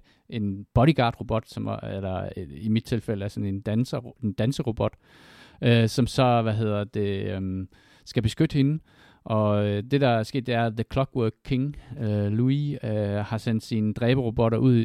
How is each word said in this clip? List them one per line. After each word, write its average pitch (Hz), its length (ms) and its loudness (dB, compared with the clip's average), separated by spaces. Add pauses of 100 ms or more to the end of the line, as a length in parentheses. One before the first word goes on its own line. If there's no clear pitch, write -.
(300)
en 101 440 -6
bodyguard-robot, 117 760 2
som 107 200 -8
er, 107 80 -4
eller, 98 600 -6
øh, 90 140 -10
i 80 180 -6
mit 110 140 2
tilfælde 104 420 -4
er 104 40 -6
sådan 101 200 -6
en 98 120 -4
danser, 120 640 -4
en 104 100 -2
danserobot, 110 600 -2 (680)
øh, 117 280 6
som 123 180 2
så, 123 340 4
hvad 110 120 0
hedder 107 300 0
det, 101 520 -4
øhm, 95 320 -6 (380)
skal - 180 -2
beskytte 131 300 0
hende. 147 260 2 (440)
Og, 104 440 2
øh, 101 240 0
det, 143 100 2
der 139 60 4
er 113 160 2
sket, 120 240 -4
det 123 80 0
er, 117 100 2
at 113 120 -2
The 117 160 -4
Clockwork 131 400 0 (120)
King, 139 300 -2 (240)
øh, 104 320 0
Louis, 139 520 0
øh, 110 80 -4 (240)
har 104 220 -4
sendt 110 260 -2
sine 107 300 -2
dræberobotter 117 640 2
ud, 127 280 6